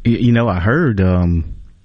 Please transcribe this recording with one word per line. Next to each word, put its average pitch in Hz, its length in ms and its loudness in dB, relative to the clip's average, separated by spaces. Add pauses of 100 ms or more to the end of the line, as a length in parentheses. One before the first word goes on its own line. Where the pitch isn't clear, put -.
Y-, 117 140 2
you 120 120 2
know, 117 160 2
I 92 120 -2
heard, 117 420 0
um, 87 540 0 (300)